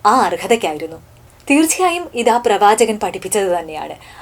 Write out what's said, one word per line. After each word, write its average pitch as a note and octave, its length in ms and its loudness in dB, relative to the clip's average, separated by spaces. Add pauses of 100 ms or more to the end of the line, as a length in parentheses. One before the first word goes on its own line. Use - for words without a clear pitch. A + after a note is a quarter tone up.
ആ G#3 80 6 (100)
അർഹതയ്ക്കായിരുന്നു. E3 760 -2 (480)
തീർച്ചയായും E4+ 580 0 (100)
ഇത് A#3+ 160 0
ആ A3+ 80 2
പ്രവാചകൻ G#3+ 580 2
പഠിപ്പിച്ചത് F#3+ 540 -4
തന്നെയാണ്. D#3+ 440 -6 (280)